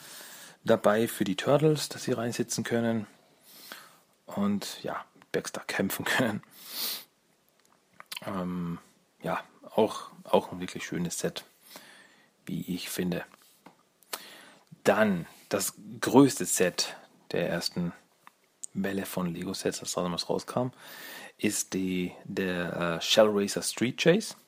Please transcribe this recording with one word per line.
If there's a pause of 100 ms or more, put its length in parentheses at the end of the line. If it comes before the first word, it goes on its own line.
(640)
dabei
für
die
Turtles,
dass
sie
reinsitzen
können (1200)
und,
ja, (100)
mit
Baxter
kämpfen
können. (1800)
Ähm, (420)
ja, (340)
auch, (140)
auch
ein
wirklich
schönes
Set, (1000)
wie (120)
ich
finde. (1600)
Dann (220)
das (260)
größte
Set (340)
der
ersten (800)
Welle
von
Lego-Sets,
das
damals
rauskam, (680)
ist
die, (140)
der,
äh,
Shell
Racer
Street
Chase. (120)